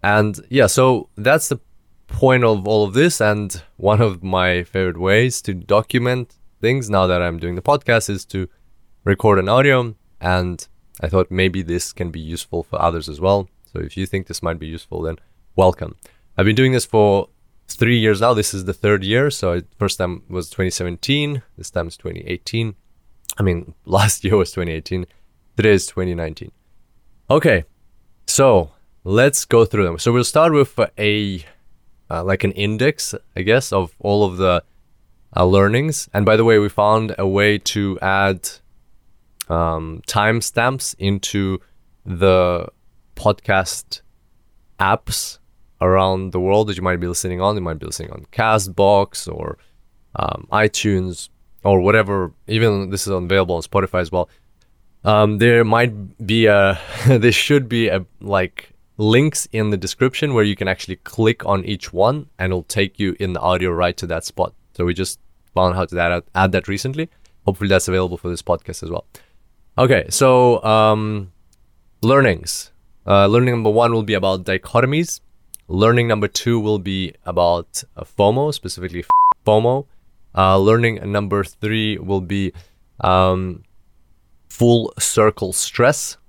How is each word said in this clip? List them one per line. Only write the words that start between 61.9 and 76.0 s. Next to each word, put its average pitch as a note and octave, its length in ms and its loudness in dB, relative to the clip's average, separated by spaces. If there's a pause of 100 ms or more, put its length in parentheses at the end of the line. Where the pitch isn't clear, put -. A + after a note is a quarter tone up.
one A#2 440 0
and F#2 140 -4
it'll F2+ 140 -4
take G2+ 340 -4
you F#2+ 220 -2
in F#2+ 120 -4
the E2+ 80 -6
audio F2+ 300 0
right F2 260 0
to F2+ 120 -10
that E2 160 -6
spot. - 280 -4 (200)
So F2 120 -4
we F2 80 -2
just F2+ 280 -6 (340)
found F2+ 220 0
how F#2 80 -2
to F2 160 -6
add, E2+ 240 -2 (100)
add F#2+ 160 2
that F#2 160 -2
recently. C3+ 420 -8 (360)
Hopefully G2 240 -4
that's F#2+ 180 2
available F#2 300 -2
for F2+ 120 -10
this F2 140 -8
podcast F2 400 -6
as E2 80 -12
well. E2+ 160 -10 (720)
Okay, B2+ 300 2
so, B2+ 560 4
um, G#2+ 640 2 (720)
learnings. A#2+ 720 0 (340)
Uh, G2+ 220 4
learning A#2+ 260 4
number A2 160 0
one A#2 220 4
will A2+ 100 0
be G#2 120 -2
about F#2+ 300 -2
dichotomies. C3 760 -2 (480)
Learning A#2 400 2